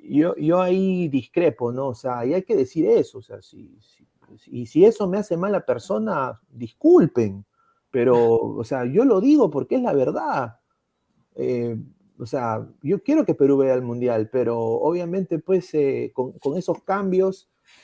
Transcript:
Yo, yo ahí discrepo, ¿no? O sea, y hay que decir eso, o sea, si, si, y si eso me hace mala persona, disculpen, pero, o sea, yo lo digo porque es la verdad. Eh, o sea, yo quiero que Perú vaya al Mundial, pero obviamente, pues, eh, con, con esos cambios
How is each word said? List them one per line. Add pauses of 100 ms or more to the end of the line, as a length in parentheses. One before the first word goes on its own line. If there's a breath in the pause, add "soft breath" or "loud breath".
Yo,
yo
ahí
discrepo,
¿no?
O
sea,
y
hay
que
decir
eso,
o
sea,
si,
si, (540)
y
si
eso
me
hace
mala
persona, (100)
disculpen, (460)
pero,
o
sea,
yo
lo
digo
porque
es
la
verdad. (760)
Eh, (420)
o
sea, (180)
yo
quiero
que
Perú
vaya
al
Mundial,
pero
obviamente,
pues,
eh,
con,
con
esos
cambios (340 soft breath)